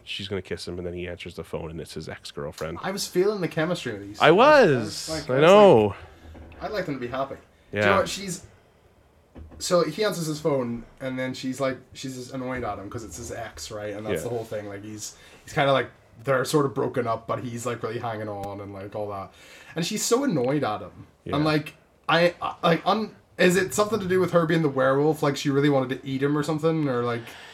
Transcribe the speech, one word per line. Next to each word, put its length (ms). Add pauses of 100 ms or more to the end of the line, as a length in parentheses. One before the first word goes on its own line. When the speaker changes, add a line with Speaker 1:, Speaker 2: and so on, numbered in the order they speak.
Speaker 1:
She's 240
gonna 140
kiss 240
him, 120
and 80
then 80
he 120
answers 280
the 100
phone, 260
and 100
it's 140
his 140
ex-girlfriend. 760
Speaker 2:
I 80
was 160
feeling 360
the 60
chemistry 440
with 100
these 180
Speaker 1:
I 80
Speaker 2:
two. 80
Speaker 1:
was. 760
Speaker 2:
Like, 180
Speaker 1:
I 60
Speaker 2:
was 80
Speaker 1:
know. 440
Speaker 2:
like, 760
I'd 80
like 160
them 80
to 60
be 80
happy. 260 (360)
Do 60
you 60
Speaker 1:
Yeah. 80
Speaker 2:
know 80
what? 100
She's, 360 (1120)
so 260
he 200
answers 220
his 140
phone, 440 (160)
and 180
then 160
she's 260
like, 180 (140)
she's 240
just 160
annoyed 320
at 140
him 100
'cause 160
it's 120
his 160
ex, 380
right? 240
And 120
that's 160
Speaker 1:
Yeah. 60
Speaker 2:
the 60
whole 100
thing. 240
Like, 160
he's, 320 (280)
he's 80
kinda, 200
like, 180 (340)
they're 200
sort 220
of 80
broken 340
up, 180
but 180
he's, 220
like, 160
really 160
hanging 300
on 320
and, 120
like, 220
all 160
that. 220 (440)
And 80
she's 200
so 200
annoyed 400
at 160
him. 260 (180)
Speaker 1:
Yeah. 120
Speaker 2:
And, 80
like, 300 (340)
I, 320
I, 220
like, 240
un-, 280 (220)
is 200
it 180
something 260
to 60
do 140
with 120
her 140
being 160
the 60
werewolf? 540
Like, 140
she 140
really 180
wanted 320
to 80
eat 140
him 160
or 40
something? 460
Or, 160
like, 160 (340)